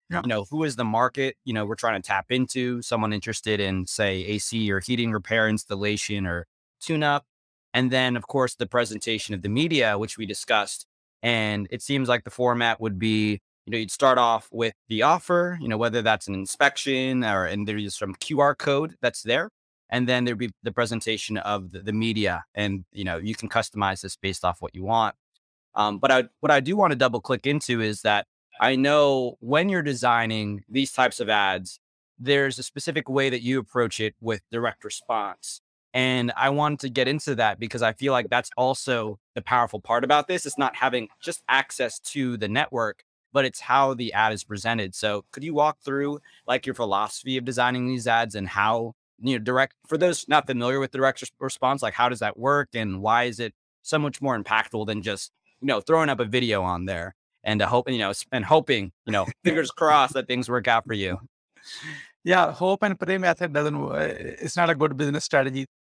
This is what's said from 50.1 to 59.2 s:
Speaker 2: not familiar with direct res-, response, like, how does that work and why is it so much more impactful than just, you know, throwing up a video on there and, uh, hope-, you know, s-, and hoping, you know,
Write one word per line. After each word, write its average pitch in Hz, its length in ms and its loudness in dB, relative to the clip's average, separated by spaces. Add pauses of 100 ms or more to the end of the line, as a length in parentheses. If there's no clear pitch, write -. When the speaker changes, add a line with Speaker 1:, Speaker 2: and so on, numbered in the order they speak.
Speaker 2:
not 151 180 4
familiar 127 340 0
with 131 120 -4
direct 135 300 0
res-, 127 180 -14
response, 135 420 -2
like, 110 120 -2
how 123 160 2
does 120 100 -4
that 107 180 -4
work 139 360 0
and 101 280 -4
why 113 220 2
is 120 160 -6
it 113 140 -8 (300)
so 156 160 0
much 143 220 -2
more 131 160 0
impactful 107 500 -2
than 107 140 -4
just, 98 300 -6 (300)
you 135 60 -4
know, 110 140 2
throwing 160 280 2
up 123 100 -2
a 120 60 0
video 110 360 0
on 90 240 -2
there 92 300 -6 (280)
and, 104 180 0
uh, 95 60 4
hope-, 123 220 2
you 127 80 -2
know, 101 140 -2
s-, - 200 -8
and 117 140 -4
hoping, 127 460 4 (140)
you 110 80 -2
know, 95 120 2 (100)